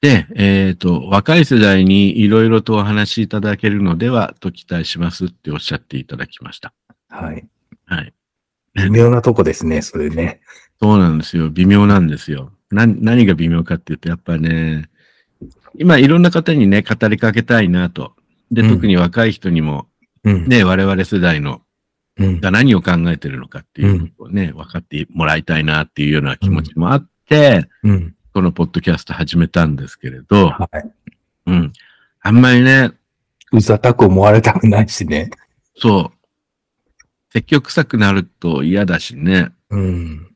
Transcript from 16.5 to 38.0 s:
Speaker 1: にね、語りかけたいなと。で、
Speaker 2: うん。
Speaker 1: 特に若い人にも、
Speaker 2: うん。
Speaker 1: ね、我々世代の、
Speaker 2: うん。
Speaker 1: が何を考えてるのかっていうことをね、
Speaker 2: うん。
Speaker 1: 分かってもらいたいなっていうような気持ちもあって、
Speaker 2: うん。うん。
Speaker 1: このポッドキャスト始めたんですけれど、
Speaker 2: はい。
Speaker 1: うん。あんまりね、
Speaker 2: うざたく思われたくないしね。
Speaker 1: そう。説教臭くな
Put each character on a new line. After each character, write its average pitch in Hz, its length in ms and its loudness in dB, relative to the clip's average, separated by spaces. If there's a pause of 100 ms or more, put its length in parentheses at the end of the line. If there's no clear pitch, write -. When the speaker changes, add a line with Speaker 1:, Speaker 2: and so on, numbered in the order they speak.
Speaker 1:
に 139 140 2
ね、 98 160 2
語 110 260 -2
り 104 80 0
か 110 160 0
け 101 100 -2
た 117 200 2
い 95 60 0
な 90 200 0
と。 - 240 -14 (380)
で、 113 120 0
Speaker 2:
う 110 40 4
ん。 - 40 4
Speaker 1:
特 92 160 0
に 98 100 2
若 87 300 0
い 107 60 -2
人 - 160 -8
に 85 140 -2
も、 73 240 -8 (380)
Speaker 2:
う 104 80 2
ん。 90 160 -2
Speaker 1:
ね、 120 160 4
我 95 180 2
々 95 220 0
世 98 160 -2
代 85 200 0
の、 71 220 -10 (560)
Speaker 2:
う 98 80 0
ん。 92 140 -2
Speaker 1:
が 95 100 -2
何 117 240 4
を 87 80 0
考 90 100 -2 (140)
え 82 100 -2
て 71 120 -12
る 67 100 -12
の 62 100 -18
か 71 120 -20
っ - 40 -20
て - 160 -14
い 101 80 2
う 95 120 0
こ - 240 -12
と - 0 -
を - 40 -20
ね、 95 180 -4
Speaker 2:
う 76 80 -10
ん。 - 20 -20
Speaker 1:
分 76 100 -18
か - 140 -12
っ - 20 -20
て 76 280 -10
も 82 140 -4
ら 78 120 0
い 78 80 -6
た 80 140 -2
い 78 60 -2
な 76 200 -2
っ - 60 -20
て - 120 -6
い 73 60 0
う - 20 0
よ 76 80 0
う 71 40 -4
な 69 140 -6
気 98 140 -2
持 80 120 0
ち 78 140 -12
も 87 160 -2
あ 139 40 0
っ 139 120 -4 (200)
て、 143 400 4 (140)
Speaker 2:
う 107 60 2
ん。 - 20 4
う 101 40 4
ん。 85 200 -6 (180)
Speaker 1:
こ 98 100 -2
の 90 80 0
ポ 85 140 -2
ッ - 80 -6
ド 85 80 -4
キ - 100 -2
ャ 85 80 0
ス - 60 -14
ト - 80 -14
始 82 240 -6
め 85 100 2
た 85 180 0
ん 76 120 -4
で 67 100 -10
す - 100 -20
け - 140 -14
れ 64 120 -18
ど、 101 260 2
Speaker 2:
は 87 240 -6
い。 - 180 -12 (560)
Speaker 1:
う - 60 -2
ん。 78 200 -2 (480)
あ 107 120 -2
ん 120 80 8
ま 127 120 6
り 123 100 6
ね、 131 280 4 (640)
Speaker 2:
う 110 80 4
ざ 107 180 2
た 123 160 2
く 120 100 4
思 92 160 4
わ 104 120 6
れ 110 100 6
た - 120 2
く 165 120 0
な 107 160 4
い 104 60 -2
し - 180 -10
ね。 76 240 -6 (460)
Speaker 1:
そ 101 360 0
う。 - 840 -20 (340)
説 - 140 -4
教 147 140 2
臭 - 240 -4
く - 120 -8
な 104 160 2